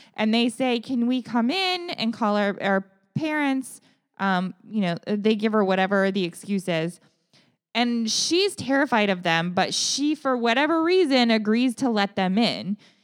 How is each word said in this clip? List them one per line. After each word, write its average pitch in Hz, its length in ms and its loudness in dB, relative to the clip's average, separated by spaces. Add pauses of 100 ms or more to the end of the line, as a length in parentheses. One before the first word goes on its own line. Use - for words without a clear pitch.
(160)
And 214 160 0
they 233 160 2
say, 240 320 -2
"Can 233 260 -2
we 254 160 0
come 233 280 0
in 359 400 -2
and 226 220 -4
call 208 240 0
our, 202 260 0
our 196 240 0 (280)
parents?" 285 680 -2 (380)
Um, 185 360 0 (140)
you 214 140 -2
know, 170 140 0 (120)
uh, 208 100 0
they 214 160 2
give 214 200 0
her 214 100 4
whatever 190 480 2
the 190 120 0
excuse 190 440 -4
is. 165 320 -2 (760)
And 233 340 0
she's 359 460 0
terrified 247 560 0
of 180 140 -2
them, 170 280 2
but 180 220 0
she, 294 400 -2
for 269 220 -2
whatever 277 480 2
reason, 277 480 4
agrees 220 440 2
to 262 140 0
let 202 240 0
them 185 240 0
in. 185 380 0 (280)